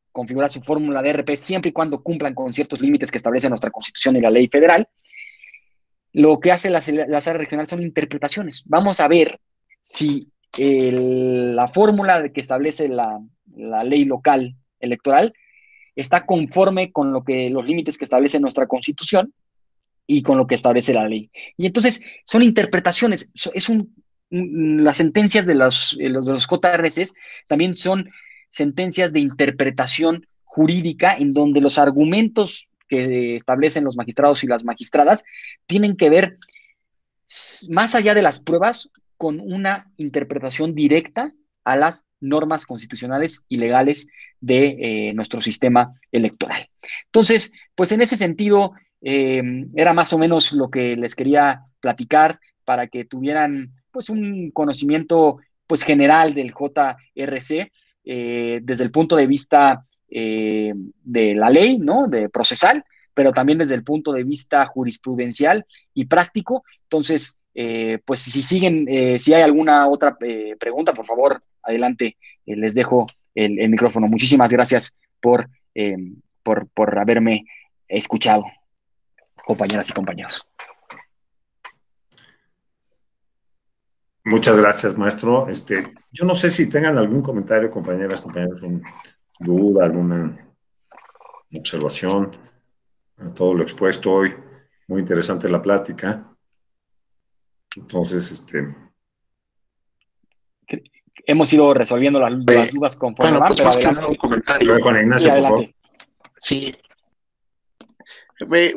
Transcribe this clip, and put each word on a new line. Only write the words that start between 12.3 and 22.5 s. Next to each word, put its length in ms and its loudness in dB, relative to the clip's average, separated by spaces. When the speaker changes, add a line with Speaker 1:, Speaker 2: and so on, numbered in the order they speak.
Speaker 1:
que 80 -8
establece 480 -4
la, 300 -4
la 280 -6
ley 200 2
local 520 0
electoral 520 0
está 320 -2
conforme 640 0
con 200 -2
lo 120 -4
que, 240 -2
los 160 -4
límites 320 -4
que 80 -12
establece 360 0
nuestra 260 0
Constitución 640 -2
y 160 2
con 140 2
lo 100 2
que 100 0
establece 360 0
la 160 0
ley. 220 -8
Y 100 -4
entonces 380 0
son 160 4
interpretaciones, 920 2